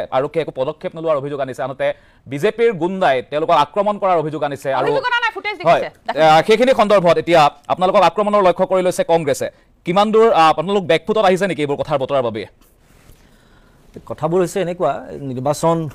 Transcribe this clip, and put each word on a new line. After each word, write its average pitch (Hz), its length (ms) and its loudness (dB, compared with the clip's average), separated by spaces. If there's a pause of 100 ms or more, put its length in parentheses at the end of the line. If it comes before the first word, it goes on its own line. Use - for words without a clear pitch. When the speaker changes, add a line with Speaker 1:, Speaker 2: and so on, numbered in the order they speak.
(100)
Speaker 1:
আৰক্ষীয়ে 147 320 -2
একো 143 120 -8
পদক্ষেপ 151 400 -8
নোলোৱাৰ 160 220 -2
অভিযোগ 139 240 -8
আনিছে। 131 220 -8
আনহাতে 135 300 -4 (340)
বিজেপিৰ 208 460 -2
গুণ্ডাই 170 500 -2
তেওঁলোকক 156 420 0
আক্ৰমণ 202 340 -4
কৰাৰ 185 200 0
অভিযোগ 156 240 -6
আনিছে। 143 320 -6
আৰু 127 120 -2
Speaker 2:
অভিযোগ - 180 -2
অনা 494 160 -2
নাই, 466 140 -2
footage 403 220 -8 (100)
Speaker 1:
হয়, - 140 4
Speaker 2:
দেখিছে। - 400 -8
Speaker 1:
আহ, 156 220 6
সেইখিনি 226 300 4
সন্দৰ্ভত 202 460 4
এতিয়া 156 320 4 (180)
আপোনালোকক 185 340 2
আক্ৰমণৰ 208 400 2
লক্ষ্য 185 220 2
কৰি 185 180 0
লৈছে 190 220 0
কংগ্ৰেছে। 143 420 0 (380)
কিমান 202 280 0
দূৰ, 220 200 4
আহ, 160 180 6
আপোনালোক 180 340 -2
বেকফুটত 214 400 0
আহিছে 185 220 2
নেকি 156 160 -4
এইবোৰ 143 140 -2
কথাৰ 143 220 -4
বতৰাৰ 135 240 -2
বাবে? 110 220 -4 (1600)
Speaker 3:
কথাবোৰ 165 340 -4
হৈছে 175 200 -2
এনেকুৱা, 175 460 -4 (140)
নিৰ্বাচন, 147 760 -2